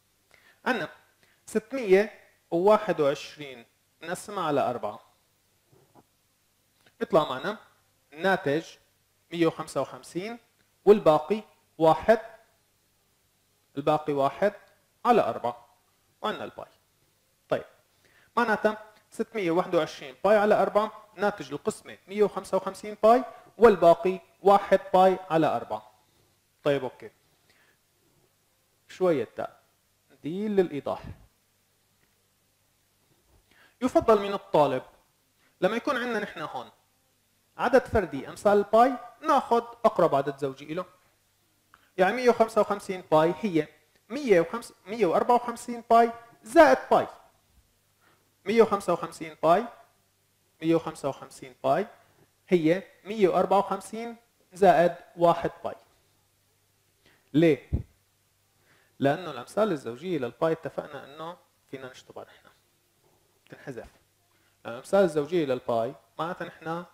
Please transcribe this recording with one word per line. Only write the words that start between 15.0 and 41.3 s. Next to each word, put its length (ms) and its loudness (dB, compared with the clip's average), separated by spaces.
على 160 4
أربعة. 460 -6
وعندنا 220 -8
الباي. 240 -16
طيب. 160 -4
معناتها 560 -2
ستمية 420 -6
وواحد 240 -2
وعشرين 480 -4
باي 140 4
على 240 2
أربعة، 300 0
ناتج 380 -6
القسمة 440 -10
مية 160 -2
وخمسة 340 -4
وخمسين 460 -8
باي، 200 6
والباقي 640 6
واحد 380 4
باي 260 4
على 180 2
أربعة. 440 -6
طيب 200 0
أوكي. 280 -14
شوية 480 -2
تعديل 1200 -10
للإيضاح. 480 -2
يفضل 400 2
من 120 -6
الطالب 500 0
لما 140 -2
يكون 220 -4
عندنا 220 -6
نحن 220 -10
هون 280 -10
عدد 280 2
فردي 440 -4
أمثال 280 2
الباي، 360 4
ناخذ 420 0
أقرب 300 2
عدد 220 -4
زوجي 360 -10
إله. 120 -10